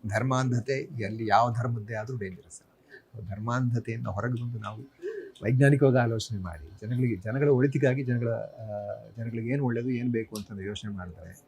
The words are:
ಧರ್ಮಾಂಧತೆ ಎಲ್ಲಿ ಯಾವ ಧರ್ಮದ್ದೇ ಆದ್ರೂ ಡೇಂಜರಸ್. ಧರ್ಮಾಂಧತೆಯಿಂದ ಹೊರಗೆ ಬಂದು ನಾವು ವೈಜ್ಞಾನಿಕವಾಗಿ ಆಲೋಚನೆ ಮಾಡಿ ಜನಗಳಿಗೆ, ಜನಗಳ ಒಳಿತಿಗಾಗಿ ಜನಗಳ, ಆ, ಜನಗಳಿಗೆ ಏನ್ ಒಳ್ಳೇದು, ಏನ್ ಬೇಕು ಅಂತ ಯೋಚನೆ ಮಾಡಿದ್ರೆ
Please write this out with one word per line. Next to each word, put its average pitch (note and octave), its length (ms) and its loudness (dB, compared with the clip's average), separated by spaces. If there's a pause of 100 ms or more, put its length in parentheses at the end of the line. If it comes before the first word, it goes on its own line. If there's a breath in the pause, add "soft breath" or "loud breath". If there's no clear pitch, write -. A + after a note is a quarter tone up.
ಧರ್ಮಾಂಧತೆ B2+ 960 0
ಎಲ್ಲಿ A2 240 -4
ಯಾವ A2+ 260 6
ಧರ್ಮದ್ದೇ A#2 420 -2
ಆದ್ರೂ A2 220 -6
ಡೇಂಜರಸ್. F#2+ 460 -10 (680 loud breath)
ಧರ್ಮಾಂಧತೆಯಿಂದ A#2 800 0
ಹೊರಗೆ A2+ 360 -2
ಬಂದು A#2+ 160 -6
ನಾವು G#2+ 440 -12 (400 loud breath)
ವೈಜ್ಞಾನಿಕವಾಗಿ C3 560 6
ಆಲೋಚನೆ A2+ 400 0
ಮಾಡಿ E2 320 -10 (100)
ಜನಗಳಿಗೆ, A#2+ 360 0
ಜನಗಳ A#2+ 320 0
ಒಳಿತಿಗಾಗಿ C3+ 560 4
ಜನಗಳ, A#2+ 240 0
ಆ, G#2+ 680 -6 (220)
ಜನಗಳಿಗೆ A2+ 360 -4
ಏನ್ C#3+ 80 0
ಒಳ್ಳೇದು, A#2+ 300 0
ಏನ್ B2 220 0
ಬೇಕು A2 240 -2
ಅಂತ G2+ 240 -10
ಯೋಚನೆ G#2 300 -6
ಮಾಡಿದ್ರೆ F2 580 -12